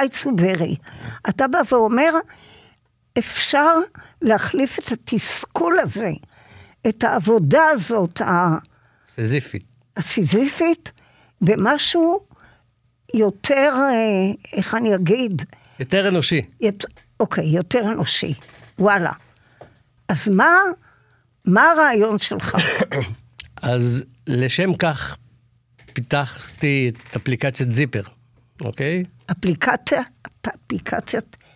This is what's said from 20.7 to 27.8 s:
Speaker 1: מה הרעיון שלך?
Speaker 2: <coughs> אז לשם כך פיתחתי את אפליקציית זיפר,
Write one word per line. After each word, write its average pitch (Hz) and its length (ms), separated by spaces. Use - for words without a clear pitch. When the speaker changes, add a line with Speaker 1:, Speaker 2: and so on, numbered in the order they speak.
Speaker 1:
מה 240 260
הרעיון 226 480
שלך? - 380
Speaker 2:
<coughs> - 520
אז 123 440
לשם 135 460
כך - 440
פיתחתי 139 960
את - 240
אפליקציית 127 600
זיפר, 123 260